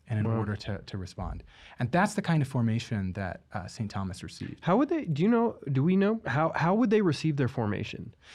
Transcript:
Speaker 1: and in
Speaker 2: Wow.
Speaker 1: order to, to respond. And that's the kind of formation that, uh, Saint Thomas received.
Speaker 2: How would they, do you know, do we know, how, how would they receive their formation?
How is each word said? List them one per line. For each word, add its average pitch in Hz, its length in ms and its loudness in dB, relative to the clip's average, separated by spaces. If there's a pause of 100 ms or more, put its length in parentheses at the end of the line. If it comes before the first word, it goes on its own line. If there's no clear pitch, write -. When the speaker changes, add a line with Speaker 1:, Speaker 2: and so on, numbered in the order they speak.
Speaker 1:
and 107 120 -2
in 107 60 2
Speaker 2:
Wow. 113 120 2
Speaker 1:
order 104 180 -2
to, 104 300 -6
to - 120 -8
respond. 90 460 -8 (360)
And 127 120 -2
that's 196 220 2
the 196 80 -2
kind 165 200 2
of 135 60 0
formation 113 680 0
that, 90 280 -6 (120)
uh, 92 140 -8
Saint 104 240 -6
Thomas 95 320 -6
received. - 380 -10
Speaker 2:
How 180 160 4
would 285 120 4
they, 330 160 0
do 151 160 -2
you 190 80 4
know, 233 280 2 (140)
do 131 120 2
we 185 140 4
know, 208 280 2
how, 156 300 2
how 165 200 2
would 233 140 4
they 214 120 6
receive 160 340 2
their 131 140 2
formation? 104 640 -4 (200)